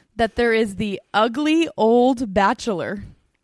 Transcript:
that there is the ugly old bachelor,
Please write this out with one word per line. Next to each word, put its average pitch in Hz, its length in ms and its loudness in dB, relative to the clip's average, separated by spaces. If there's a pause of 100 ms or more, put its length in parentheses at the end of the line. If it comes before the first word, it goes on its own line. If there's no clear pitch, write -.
(160)
that 226 200 -2
there 233 180 0
is 220 220 -2
the 190 260 -6 (120)
ugly 294 540 2 (100)
old 240 560 2
bachelor, 202 680 -2 (400)